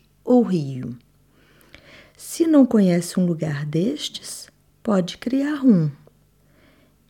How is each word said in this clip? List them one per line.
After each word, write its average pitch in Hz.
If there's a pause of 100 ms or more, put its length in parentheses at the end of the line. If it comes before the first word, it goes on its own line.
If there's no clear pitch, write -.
(240)
ou 247
rio. 143 (1200)
Se -
não 302
conhece 185
um 180
lugar 156
destes, 180 (360)
pode 185
criar 277
um. 175 (1200)